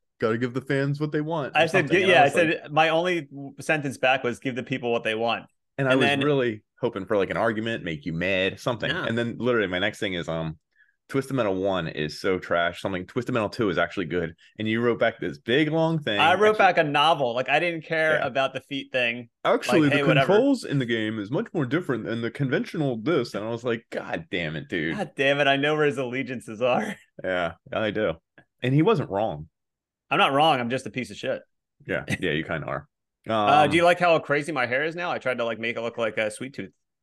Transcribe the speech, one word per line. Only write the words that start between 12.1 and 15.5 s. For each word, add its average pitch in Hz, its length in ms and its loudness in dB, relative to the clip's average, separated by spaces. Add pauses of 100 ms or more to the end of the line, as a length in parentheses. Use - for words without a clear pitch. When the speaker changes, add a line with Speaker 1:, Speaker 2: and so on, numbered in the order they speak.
Speaker 1:
so 95 180 0
trash." 87 420 -2
Something, 92 260 -6
"Twisted 127 280 -6
Metal 110 160 0
two 110 180 -2
is 82 100 0
actually 87 280 -2
good." 82 280 -4 (240)
And 107 80 -6
you 113 140 0
wrote 120 180 2
back 113 220 0
this 82 180 -6
big, 147 320 0